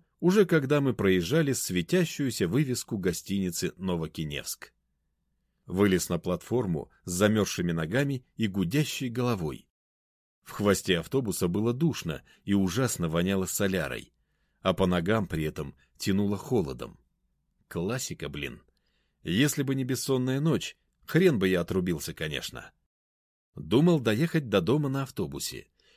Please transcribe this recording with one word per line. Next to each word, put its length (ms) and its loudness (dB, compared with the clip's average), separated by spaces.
уже 240 6
когда 360 2
мы 140 2
проезжали 580 2
светящуюся 960 0
вывеску 500 0
гостиницы 800 -2
«Новокиневск». 960 -6
Вылез 420 2
на 100 -2
платформу 720 -2
с 80 -8
замёрзшими 600 2
ногами 540 -2
и 120 -2
гудящей 600 -2
головой. 600 -4
В 80 -20
хвосте 480 2
автобуса 480 -2
было 260 2
душно 500 -2
и 100 2
ужасно 540 0
воняло 380 0
солярой, 640 -2
а 120 2
по 120 2
ногам 420 0
при 160 -2
этом 320 -8
тянуло 400 0
холодом. 640 -4
Классика, 600 -6
блин. 340 -8
Если 400 0
бы 140 -2
не 80 -2
бессонная 560 -2
ночь, 360 0
хрен 340 4
бы 80 2
я 140 4
отрубился, 520 -2
конечно. 600 -8
Думал 460 4
доехать 480 0
до 120 4
дома 280 2
на 160 -2
автобусе. 640 -8